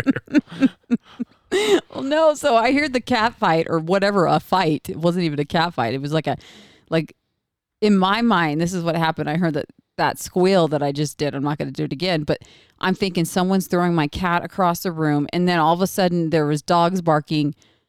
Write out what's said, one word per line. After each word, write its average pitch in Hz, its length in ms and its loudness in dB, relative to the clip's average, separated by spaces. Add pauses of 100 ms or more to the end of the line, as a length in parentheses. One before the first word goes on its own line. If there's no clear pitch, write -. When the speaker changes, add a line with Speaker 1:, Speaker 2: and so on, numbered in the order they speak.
Speaker 1:
here. - 1700 -2 (140)
Speaker 2:
Well, 262 120 -6
no, 302 300 2
so 277 220 0
I 226 160 2
heard 285 200 0
the 247 80 0
cat 233 340 0
fight 165 340 0
or 165 120 0
whatever, 190 460 2
a 151 120 2
fight. 165 500 0
It - 100 -10
wasn't 175 260 0
even 147 160 -2
a 147 40 -2
cat 170 300 -2
fight. 117 200 -2
It 135 80 -6
was 147 100 -6
like 156 160 -2
a, 139 80 0 (520)
like, - 280 -2 (640)
in 208 180 4
my 196 240 2
mind, 170 380 2
this 170 120 -2
is 175 120 -4
what 165 120 0
happened. 160 320 -2
I 151 100 -2
heard 165 160 0
that, - 120 -4 (300)
that 151 240 -2
squeal 180 480 2
that 143 160 -2
I 143 80 -2
just 147 260 -6
did. 143 160 -4
I'm 139 80 -6
not 147 160 -2
gonna 135 140 -6
do 151 120 -6
it - 80 -6
again, 165 300 -2
but 147 200 -4 (380)
I'm 185 140 0
thinking 180 300 -2
someone's 185 420 0
throwing 175 280 0
my 151 120 2
cat 175 380 -2
across 175 400 -2
the 185 80 -4
room, 151 400 0
and 180 160 2
then 175 100 2
all 160 160 4
of 175 80 -2
a 196 60 0
sudden 175 420 0
there 156 160 2
was 147 160 -2
dogs 175 400 2
barking, 151 520 0 (340)